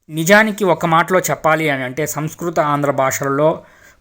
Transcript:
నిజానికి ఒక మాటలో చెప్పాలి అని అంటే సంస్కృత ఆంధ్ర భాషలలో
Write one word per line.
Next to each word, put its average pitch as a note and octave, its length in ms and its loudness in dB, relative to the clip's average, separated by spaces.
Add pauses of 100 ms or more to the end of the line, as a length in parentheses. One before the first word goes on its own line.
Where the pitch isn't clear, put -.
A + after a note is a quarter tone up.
నిజానికి G3+ 540 2
ఒక E3+ 220 2
మాటలో E3+ 340 2
చెప్పాలి D#3+ 500 0
అని C3 140 -2
అంటే C3 220 -6
సంస్కృత D#3+ 540 -6
ఆంధ్ర C#3+ 320 0
భాషలలో C#3 720 0 (380)